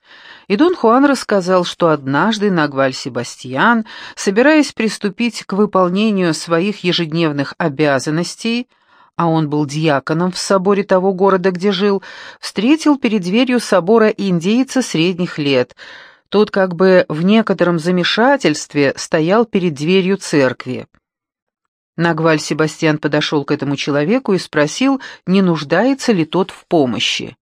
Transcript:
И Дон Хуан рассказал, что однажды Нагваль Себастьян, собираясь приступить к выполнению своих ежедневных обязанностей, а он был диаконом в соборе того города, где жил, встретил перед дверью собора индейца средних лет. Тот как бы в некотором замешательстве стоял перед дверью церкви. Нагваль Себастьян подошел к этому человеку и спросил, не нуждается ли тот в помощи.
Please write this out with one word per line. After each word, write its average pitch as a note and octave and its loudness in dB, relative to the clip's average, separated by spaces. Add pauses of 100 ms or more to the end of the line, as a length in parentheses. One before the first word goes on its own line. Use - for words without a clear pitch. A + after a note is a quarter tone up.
(460)
И G3 -2
Дон F4 2
Хуан B3+ 4
рассказал, F#3 0
что - 0
однажды D#3+ 0
Нагваль C#3 0
Себастьян, C3+ -2 (320)
собираясь C#4 2
приступить A3 -4
к - -10
выполнению F#3+ 0
своих E3+ -2
ежедневных D#3+ -2
обязанностей, D#3+ -2 (480)
а E3+ -2
он D#3+ 0
был D3 -2
диаконом D#3 0
в - -10
соборе G3 0
того F#3+ 2
города, F#3+ 2
где F3+ -2
жил, G3 -2 (380)
встретил C#4+ 0
перед G#3+ 0
дверью A#3 0
собора G#3+ 2
индейца G3+ 0
средних F3 -2
лет. C#3 0 (540)
Тот G#3 2
как F#3+ 0
бы F#3 4
в D3+ -4
некотором F3 2
замешательстве F3 0
стоял F3 0
перед F3+ -2
дверью F3+ 0
церкви. B2+ -2 (1120)
Нагваль D#3+ 0
Себастьян D3+ -2
подошел D3 -2
к - -8
этому C#3+ -2
человеку D#3 -2
и F3+ 0
спросил, C4 -2 (240)
не F#3+ 2
нуждается F3+ 0
ли E3+ 2
тот F3+ -2
в - -20
помощи. B2+ -2 (100)